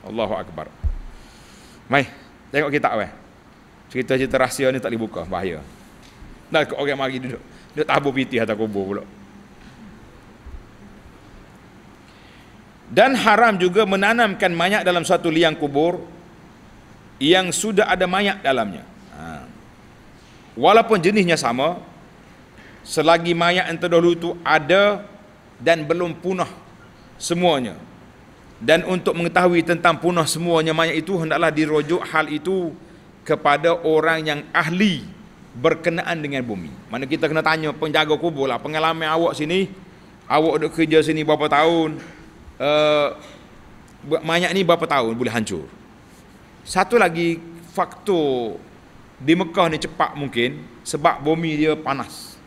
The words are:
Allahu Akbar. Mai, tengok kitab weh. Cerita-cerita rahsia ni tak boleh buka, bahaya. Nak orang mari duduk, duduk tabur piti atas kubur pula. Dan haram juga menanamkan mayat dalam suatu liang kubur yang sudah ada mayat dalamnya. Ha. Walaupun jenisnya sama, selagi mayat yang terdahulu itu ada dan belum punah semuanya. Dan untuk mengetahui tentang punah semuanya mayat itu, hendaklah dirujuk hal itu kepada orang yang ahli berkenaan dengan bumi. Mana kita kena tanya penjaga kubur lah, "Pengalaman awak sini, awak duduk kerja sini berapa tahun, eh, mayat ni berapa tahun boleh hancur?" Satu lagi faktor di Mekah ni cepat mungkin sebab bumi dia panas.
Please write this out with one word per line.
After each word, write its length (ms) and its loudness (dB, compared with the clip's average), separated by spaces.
Allahu 320 -4
Akbar. 320 -12
Mai, 160 0
tengok 240 -2
kitab 240 0
weh. 80 -2
Cerita-cerita 560 -2
rahsia 320 -2
ni 80 -4
tak 80 -4
boleh 160 -4
buka, 160 -10
bahaya. 400 -6
Nak 240 0
orang 240 -4
mari 240 -4
duduk, 160 -10
duduk 160 -4
tabur 240 2
piti 320 -2
atas 160 -2
kubur 320 -4
pula. 140 -6
Dan 240 6
haram 400 4
juga 320 2
menanamkan 640 2
mayat 320 0
dalam 240 0
suatu 240 2
liang 240 2
kubur 480 -2
yang 320 4
sudah 320 0
ada 240 0
mayat 320 0
dalamnya. 400 -2
Ha. 320 -14
Walaupun 400 6
jenisnya 400 2
sama, 400 -2
selagi 480 2
mayat 400 2
yang 80 -6
terdahulu 320 4
itu 200 -2
ada 640 2
dan 240 2
belum 320 -2
punah 320 -4
semuanya. 640 0
Dan 320 2
untuk 240 -2
mengetahui 480 2
tentang 400 2
punah 240 0
semuanya 480 0
mayat 240 0
itu, 240 -4
hendaklah 320 0
dirujuk 560 0
hal 240 2
itu 400 -2
kepada 640 0
orang 400 2
yang 160 -4
ahli 500 0
berkenaan 640 -2
dengan 160 -4
bumi. 320 -8
Mana 160 -6
kita 240 -2
kena 160 0
tanya 320 0
penjaga 400 0
kubur 320 -2
lah, 80 -2
"Pengalaman 560 -2
awak 240 0
sini, 320 -2
awak 400 2
duduk 80 -4
kerja 320 4
sini 160 -2
berapa 320 0
tahun, 480 2
eh, 520 2
mayat 320 0
ni 80 0
berapa 240 2
tahun 320 0
boleh 160 -2
hancur?" 320 -6
Satu 320 0
lagi 400 2
faktor 800 -2
di 160 4
Mekah 320 0
ni 160 -4
cepat 320 -6
mungkin 480 -4
sebab 400 -2
bumi 400 0
dia 160 2
panas. 720 -8